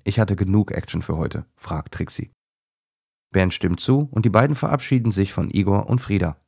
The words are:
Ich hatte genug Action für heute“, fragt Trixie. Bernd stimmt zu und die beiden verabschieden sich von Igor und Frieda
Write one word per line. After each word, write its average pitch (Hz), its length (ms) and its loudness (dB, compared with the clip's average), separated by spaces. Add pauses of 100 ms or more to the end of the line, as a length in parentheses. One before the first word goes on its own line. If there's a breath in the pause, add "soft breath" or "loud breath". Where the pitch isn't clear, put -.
Ich 101 140 -2
hatte 101 180 0
genug 101 340 2
Action - 300 -6
für 80 160 -4
heute“, 78 280 -6 (100)
fragt - 380 -10
Trixie. - 380 -8 (1000)
Bernd 92 220 2
stimmt 85 280 -2
zu 139 300 2
und 113 140 0
die 117 40 4
beiden 127 260 4
verabschieden 120 560 0
sich 95 220 0
von 85 180 -2
Igor 101 380 2
und 120 100 4
Frieda 90 380 0 (100)